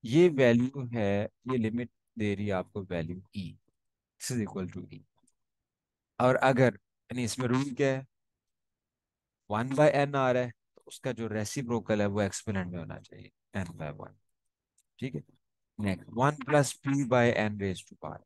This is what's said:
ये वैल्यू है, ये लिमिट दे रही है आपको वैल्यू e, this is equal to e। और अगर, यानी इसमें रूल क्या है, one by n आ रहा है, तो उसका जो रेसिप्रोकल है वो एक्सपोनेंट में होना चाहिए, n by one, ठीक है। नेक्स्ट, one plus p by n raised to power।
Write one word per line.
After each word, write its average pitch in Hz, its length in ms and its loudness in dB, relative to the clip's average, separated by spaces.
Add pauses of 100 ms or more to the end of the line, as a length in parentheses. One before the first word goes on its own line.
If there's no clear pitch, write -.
ये 156 240 6
वैल्यू 127 580 4
है, 104 380 0
ये - 320 -6
लिमिट 117 340 -2 (280)
दे 104 160 0
रही 104 120 -4
है 101 60 -2
आपको 92 300 -4
वैल्यू 90 400 -6 (140)
e, 95 80 -8 (760)
this - 120 -8
is 113 140 -2
equal 92 300 -8
to 90 160 -14
e। - 60 -18 (1200)
और 127 160 4
अगर, 131 420 4 (340)
यानी 123 120 -4
इसमें 123 220 -4
रूल 131 280 0
क्या 135 180 0
है, 135 140 -8 (1400)
one 117 200 -2
by 147 240 6
n 143 220 0
आ 131 160 4
रहा 123 100 2
है, 120 80 -4
तो - 360 -20
उसका - 260 -8
जो 113 140 -6
रेसिप्रोकल 107 760 -2
है 101 60 4
वो 101 160 0
एक्सपोनेंट 95 500 -4
में 87 60 -8
होना 78 220 -12
चाहिए, - 300 -20 (260)
n 87 120 -6
by 76 260 -10
one, - 200 -16 (840)
ठीक 131 160 -8
है। 143 80 -8 (580)
नेक्स्ट, 98 300 -4
one 147 300 2
plus 147 340 2
p 139 340 0
by 120 300 4
n 107 200 -2
raised 95 280 -4
to - 180 -20
power। 78 220 -12